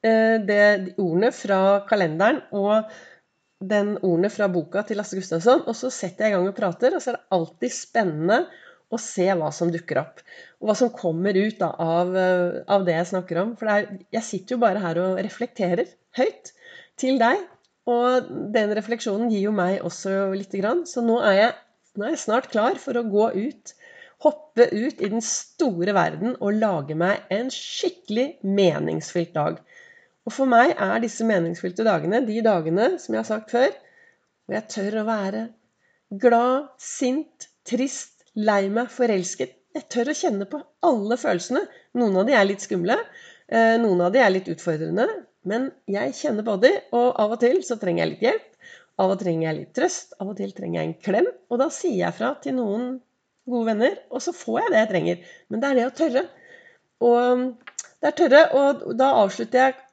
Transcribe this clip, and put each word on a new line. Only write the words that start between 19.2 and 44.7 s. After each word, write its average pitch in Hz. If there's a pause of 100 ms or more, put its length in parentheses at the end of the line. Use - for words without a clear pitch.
gir 202
jo 214
meg 190
også 196
lite 196
grann. 330
Så -
nå 226
er 196
jeg, 226 (440)
nå 202
er 302
jeg -
snart 233
klar 233
for 240
å 226
gå 208 (100)
ut, - (480)
hoppe -
ut 214
i 202
den 220
store 202
verden 165
og 208
lage 160
meg 185
en 240
skikkelig - (160)
meningsfylt 165
dag. 160 (680)
Og -
for 269
meg 254
er 202
disse 226
meningsfylte 180
dagene 190
de 220
dagene, 185 (100)
som 226
jeg 220
har 220
sagt 220
før, 262 (760)
hvor 208
jeg 214
tør 208
å 214
være 220 (760)
glad, 254 (100)
sint, - (180)
trist, - (240)
lei 208
meg, 233
forelsket. 196 (180)
Jeg 285
tør 240
å 294
kjenne 202
på 294 (260)
alle 226
følelsene. 247 (360)
Noen 196
av 220
de 285
er 202
litt 196
skumle, 202 (500)
eh, 226
noen 190
av 180
de 262
er 214
litt 190
utfordrende, 165 (400)